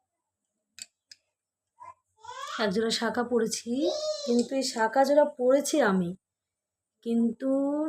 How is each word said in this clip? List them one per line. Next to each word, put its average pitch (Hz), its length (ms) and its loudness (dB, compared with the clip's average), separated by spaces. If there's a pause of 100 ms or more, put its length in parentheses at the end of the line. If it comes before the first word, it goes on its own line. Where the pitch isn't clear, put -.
(2500)
একজোড়া 220 320 -2
শাঁখা 233 340 -2
পরেছি, 233 460 -4 (520)
কিন্তু 240 320 0
এই 269 100 0
শাঁখা 226 400 2
জোড়া 294 220 6 (100)
পরেছি 269 460 2
আমি, 190 280 2 (960)
কিন্তু 233 440 0 (380)